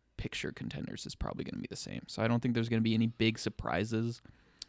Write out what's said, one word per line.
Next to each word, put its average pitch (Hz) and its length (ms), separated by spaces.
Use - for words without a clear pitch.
picture - 360
contenders - 520
is - 100
probably - 300
gonna - 160
be - 80
the - 80
same. - 300
So - 160
I 113 60
don't 120 120
think 120 140
there's 117 160
gonna 113 100
be 113 140
any 113 140
big 113 300
surprises, 110 840